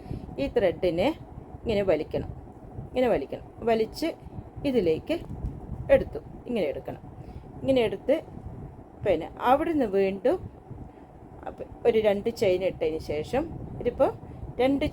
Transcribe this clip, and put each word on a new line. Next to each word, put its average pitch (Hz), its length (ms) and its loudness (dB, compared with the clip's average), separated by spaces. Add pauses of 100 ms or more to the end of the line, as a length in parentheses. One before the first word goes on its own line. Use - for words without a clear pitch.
(340)
ഈ 277 140 -2
ത്രെഡിനെ 185 600 2 (500)
ഇങ്ങനെ 208 240 0
വലിക്കണം. 151 480 0 (560)
ഇങ്ങനെ 254 220 2
വലിക്കണം. 143 380 0 (160)
വലിച്ച് 226 480 0 (540)
ഇതിലേക്ക് 233 520 2 (720)
എടുത്തു. - 320 4 (260)
ഇങ്ങനെ 220 200 0
എടുക്കണം. 135 360 -6 (560)
ഇങ്ങനെ 262 220 4
എടുത്ത് 214 340 2 (880)
പിന്നെ 165 240 2 (140)
അവിടുന്ന് 285 500 4
വീണ്ടും 196 460 2 (1080)
അപ്പ - 160 -12 (260)
ഒരു 233 160 6
രണ്ട് 202 380 4
ചെയിൻ 185 260 4
ഇട്ടതിന് 160 380 0
ശേഷം 156 400 -2 (360)
ഇതിപ്പോൾ 302 320 2 (480)
രണ്ട് 277 340 4